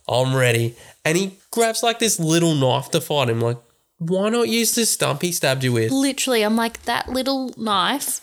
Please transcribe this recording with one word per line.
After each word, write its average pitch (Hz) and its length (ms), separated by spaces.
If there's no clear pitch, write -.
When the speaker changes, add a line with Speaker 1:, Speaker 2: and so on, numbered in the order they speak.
Speaker 1:
I'm 131 260
ready." 117 400
And 156 120
he 190 220
grabs, 226 300
like, 233 180
this 220 200
little 165 340
knife 131 360
to 165 100
fight 143 300
him. 113 100
Like, 120 160
why 185 300
not 233 200
use 226 260
the 233 100
stump 139 380
he 180 100
stabbed 135 320
you 127 80
with? 113 200
Speaker 2:
Literally, 269 500
I'm 214 140
like, 226 280
"That - 240
little 262 480
knife 214 680